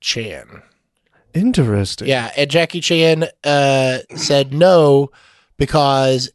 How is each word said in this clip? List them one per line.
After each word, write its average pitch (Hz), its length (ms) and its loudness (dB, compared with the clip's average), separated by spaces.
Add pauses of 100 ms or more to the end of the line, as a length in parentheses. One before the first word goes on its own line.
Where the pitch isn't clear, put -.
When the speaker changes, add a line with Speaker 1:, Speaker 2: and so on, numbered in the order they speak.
Speaker 1:
Chan. 101 600 -10 (720)
Speaker 2:
Interesting. 120 760 0
Speaker 1:
Yeah, 123 280 -2
and 143 140 -2
Jackie 170 300 -2
Chan, 160 460 0 (160)
uh, 135 560 0 (180)
said 139 360 -2
no 147 580 4 (460)
because 135 800 0